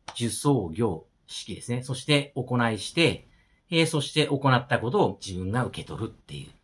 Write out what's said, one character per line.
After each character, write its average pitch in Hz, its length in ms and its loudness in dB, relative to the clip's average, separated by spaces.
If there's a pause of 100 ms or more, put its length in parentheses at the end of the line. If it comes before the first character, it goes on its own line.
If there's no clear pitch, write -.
(140)
受 117 160 0
想、 117 400 0
行、 85 360 -2 (200)
識 - 280 -12
で - 60 -12
す - 100 -8
ね。 123 120 -4
そ 131 120 -4
し - 120 -10
て、 143 280 2
行 127 220 -2 (140)
い 110 80 -2
し - 140 -10
て、 147 360 2 (420)
え 165 120 4
ー、 156 40 4
そ 156 140 0
し - 140 -6
て 151 140 2
行 139 200 2
っ 127 180 4
た 117 120 0
こ 113 120 -2
と 190 140 4
を 95 180 -2
自 92 160 -8
分 92 120 -4
が 120 160 0
受 82 160 -10
け - 40 -14
取 82 180 -6
る 110 40 -4
っ - 20 -12
て - 240 -18
い 139 120 -12
う。 - 40 -20 (140)